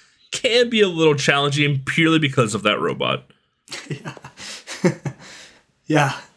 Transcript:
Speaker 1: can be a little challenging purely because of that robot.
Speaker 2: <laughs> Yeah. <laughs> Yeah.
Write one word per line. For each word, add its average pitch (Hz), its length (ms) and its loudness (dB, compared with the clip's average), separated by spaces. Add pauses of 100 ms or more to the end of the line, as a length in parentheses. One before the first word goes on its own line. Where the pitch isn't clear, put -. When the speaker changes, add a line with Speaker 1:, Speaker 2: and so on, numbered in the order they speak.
(320)
Speaker 1:
can 240 380 0
be 220 100 0
a 202 80 4
little 160 260 4
challenging 143 680 0
purely 160 340 2
because 131 360 0
of 98 80 -6
that 104 180 0
robot. 65 500 -4 (380)
Speaker 2:
<laughs> - 220 -14
Yeah. 139 240 -12 (680)
<laughs> - 300 -2 (720)
Yeah. 147 320 0 (180)